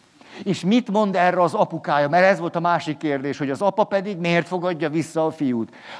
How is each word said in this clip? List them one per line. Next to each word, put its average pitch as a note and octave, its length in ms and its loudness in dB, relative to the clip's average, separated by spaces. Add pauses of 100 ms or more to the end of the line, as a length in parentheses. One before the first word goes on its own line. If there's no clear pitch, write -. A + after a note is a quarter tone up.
(440)
És F#3+ 180 -2
mit A3+ 300 2
mond G3 240 0
erre F3+ 260 4
az E3+ 120 2
apukája? D#3+ 560 0
Mert F3 160 4
ez F#3+ 140 4
volt E3 160 -6
a F3 40 -2
másik E3 380 0
kérdés, C#3 400 -2
hogy C#3 120 -4
az D#3+ 120 -4
apa G3+ 220 2
pedig G3 340 -4
miért E3+ 300 0
fogadja E3+ 420 -2
vissza D#3+ 360 -2
a D#3+ 60 0
fiút. B2+ 440 -2 (240)